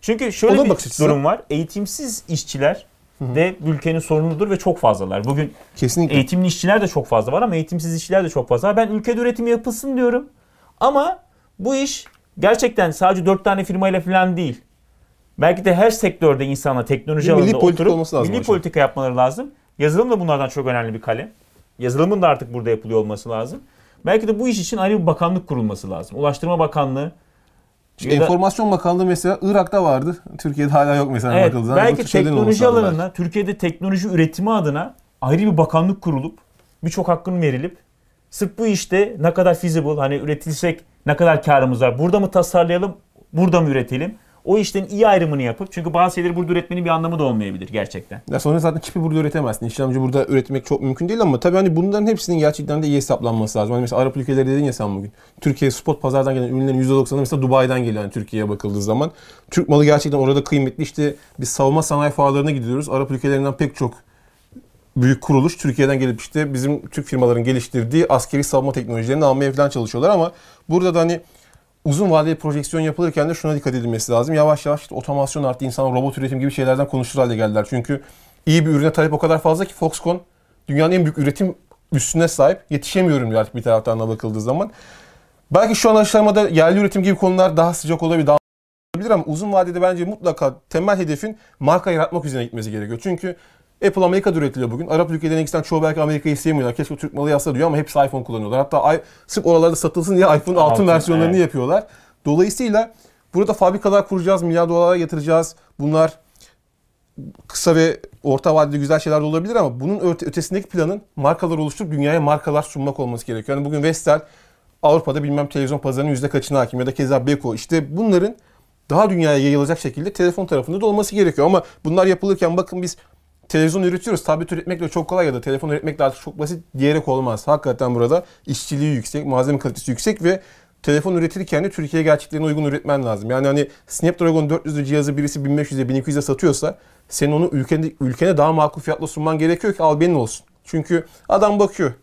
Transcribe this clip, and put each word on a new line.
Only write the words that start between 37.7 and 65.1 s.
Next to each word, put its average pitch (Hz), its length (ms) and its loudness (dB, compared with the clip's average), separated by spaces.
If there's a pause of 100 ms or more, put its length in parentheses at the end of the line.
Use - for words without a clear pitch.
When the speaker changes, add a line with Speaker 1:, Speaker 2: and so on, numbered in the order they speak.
Speaker 1:
sırf - 280 -6
bu 226 80 0
işte 208 540 0
ne 165 140 2
kadar 180 200 4
feasible, 156 460 -2
hani 139 140 0
üretilsek 151 640 -4 (260)
ne 147 100 2
kadar 165 260 4
karımız 131 380 4
var, 120 180 2
burada 180 220 2
mı 196 100 -2
tasarlayalım, 175 680 0 (360)
burada 170 280 4
mı 156 80 2
üretelim? 135 460 -2 (300)
O 196 140 2
işlerin 196 300 -4
iyi 208 200 2
ayrımını 165 340 2
yapıp, 123 300 -6
çünkü 165 220 -6
bazı 175 200 2
şeyleri 175 220 -2
burada 175 160 -2
üretmenin 175 320 -4
bir 170 60 -2
anlamı 165 280 -2
da 156 60 0
olmayabilir 101 440 -4
gerçekten. 101 600 -8
Speaker 2:
Ya 131 100 -2
sonra 151 180 0
zaten 156 220 -2
çipi - 220 -6
burada 160 160 -2
üretemezsin. 147 480 -2
İşlemci 131 340 -2
burada 131 260 0
üretmek 131 400 -2
çok - 160 -2
mümkün 135 260 -2
değil 220 120 0
ama 143 200 4
tabii 175 160 2
hani 190 200 4
bunların 202 300 2
hepsinin 214 320 0
gerçekten 151 440 0
de 156 40 0
iyi 143 100 2
hesaplanması 113 600 0
lazım. 107 140 0
Hani 123 80 0
mesela 123 220 0
Arap 135 140 0
ülkeleri 135 300 0
dedin 139 180 0
ya 135 80 0
sen 101 240 -4
bugün. 101 160 -8 (280)
Türkiye 139 300 0
spot - 320 -4
pazardan 135 320 0
gelen 127 140 -2
ürünlerin 131 300 0
yüzde 131 140 2
doksanı 135 280 0
mesela 139 220 -2
Dubai'den 127 420 2
geliyor 107 180 -4
yani 101 100 -8
Türkiye'ye 107 360 -4
bakıldığı 104 340 -4
zaman. 120 280 -2 (400)
Türk - 180 0
malı 147 160 6
gerçekten 147 340 2
orada 139 260 2
kıymetli. 139 380 -2
İşte 147 320 -4 (260)
biz 123 80 -6
savunma 139 340 2
sanayi 147 300 0
fuarlarına 143 380 2
gidiyoruz. 131 380 -4
Arap 135 220 -2
ülkelerinden 139 460 -2
pek 147 200 -2
çok 123 180 -4 (1000)
büyük 123 260 4